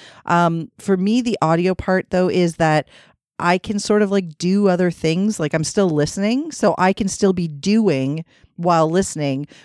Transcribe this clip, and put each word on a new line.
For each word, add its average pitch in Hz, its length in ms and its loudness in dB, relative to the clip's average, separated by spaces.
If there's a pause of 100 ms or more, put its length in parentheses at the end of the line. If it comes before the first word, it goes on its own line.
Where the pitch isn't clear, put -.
(260)
Um, 170 520 0
for 196 200 0
me, 208 240 0
the 233 200 -4
audio 170 340 0
part, - 340 -2
though, 185 200 0
is 175 280 0
that 156 300 2 (520)
I 175 180 2
can 202 220 -6
sort 208 220 2
of, 196 100 0
like, 190 260 -2
do 190 320 2
other 180 220 2
things. 180 480 -2
Like, 151 140 -2
I'm 160 120 -2
still 196 240 2
listening, 202 600 -2
so 202 260 0
I 185 160 2
can 202 160 -4
still 196 240 0
be 175 160 -2
doing 156 760 0 (340)
while 170 320 2
listening, 147 580 -2 (160)